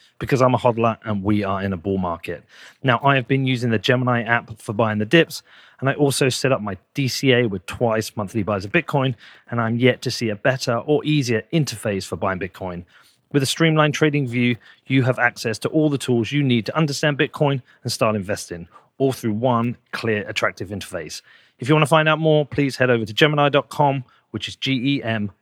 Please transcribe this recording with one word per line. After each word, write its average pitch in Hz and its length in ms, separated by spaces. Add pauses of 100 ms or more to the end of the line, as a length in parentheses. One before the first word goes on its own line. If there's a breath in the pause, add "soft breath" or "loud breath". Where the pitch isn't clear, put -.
(200 soft breath)
because 127 220
I'm 127 120
a 120 40
hodler 117 460
and 104 200
we 104 200
are 98 180
in 98 120
a 90 40
bull 95 200
market. 87 460 (400 loud breath)
Now, 123 200
I 139 120
have 131 120
been 135 200
using 123 240
the 107 80
Gemini 123 440
app 117 360
for - 140
buying 107 260
the 107 60
dips, 156 360 (380 soft breath)
and 131 100
I 135 40
also 139 360
set 127 220
up 117 100
my 101 160 (160)
D 139 140
C 131 260
A 123 140
with 98 180
twice 113 500
monthly 104 280
buys 98 220
of 101 60
Bitcoin, 135 440 (340 loud breath)
and 117 100
I'm 117 180
yet 120 260
to 120 80
see 113 180
a 104 60
better 127 420
or 151 280
easier 127 460
interface 110 540
for - 120
buying 95 220
Bitcoin. 90 460 (460 soft breath)
With 143 120
a - 40
streamlined 156 460
trading 147 340
view, 120 300 (300 soft breath)
you 131 160
have 123 140
access 117 420
to - 100
all 156 200
the 139 80
tools 117 360
you 147 100
need 120 220
to - 120
understand 147 400
Bitcoin 139 440 (220 soft breath)
and 120 80
start 107 260
investing, 92 500 (300 soft breath)
all 135 160
through 113 200
one 117 440 (140)
clear, 107 360
attractive 104 420
interface. 90 520 (380 soft breath)
If 123 100
you 156 60
want 156 80
to 151 60
find 156 200
out 156 100
more, 151 260
please 139 300
head 127 140
over 117 160
to 110 80
gemini 147 360
dot 139 200
com, 139 340 (280 soft breath)
which - 160
is - 80
G 135 420
E - 60
M 107 280 (100)